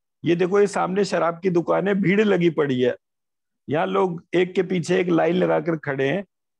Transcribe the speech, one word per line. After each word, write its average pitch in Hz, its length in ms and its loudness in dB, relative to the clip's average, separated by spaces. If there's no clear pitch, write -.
ये 165 120 2
देखो, 185 240 2
ये 202 60 4
सामने 190 380 -2
शराब 170 380 -2
की 196 80 0
दुकान 170 380 0
है, 202 60 2
भीड़ 196 260 2
लगी 185 300 2
पड़ी 139 300 0
है, 123 160 0
यहाँ 160 160 -2
लोग 190 380 -2
एक 180 200 0
के 190 80 0
पीछे 180 380 -2
एक 180 80 -2
लाइन 165 260 2
लगाकर 165 420 0
खड़े 139 320 -4
हैं, 185 160 -4